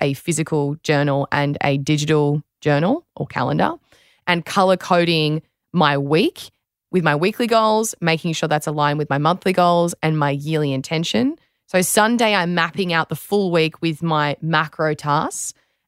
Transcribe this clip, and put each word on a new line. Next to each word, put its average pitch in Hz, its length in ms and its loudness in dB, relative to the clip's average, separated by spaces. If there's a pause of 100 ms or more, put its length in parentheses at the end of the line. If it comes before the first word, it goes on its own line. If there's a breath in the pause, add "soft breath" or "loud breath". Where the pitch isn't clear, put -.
a 139 120 0
physical 151 680 -4
journal 143 500 0
and 143 300 -2
a 139 160 0
digital 147 640 0 (180)
journal 165 540 0
or - 120 -8
calendar 143 480 -2 (520 soft breath)
and 170 180 0
color 190 320 2
coding 165 640 0 (320)
my 147 240 2
week 151 540 -2 (400)
with 180 140 0
my 151 100 2
weekly 214 320 0
goals, 220 540 2
making 165 320 -2
sure 156 160 -4
that's 151 180 0
aligned 151 320 0
with 147 100 -4
my 143 100 0
monthly 180 340 0
goals 175 500 2
and 156 160 0
my 143 120 0
yearly 147 420 -2
intention. 170 640 -2 (320)
So 180 140 2
Sunday, 220 520 2
I'm 175 200 0
mapping 170 380 -2
out 165 160 0
the 156 80 -6
full 202 340 0
week 160 300 0
with 165 220 -2
my 151 400 0
macro 156 520 0
tasks. - 600 -2 (340)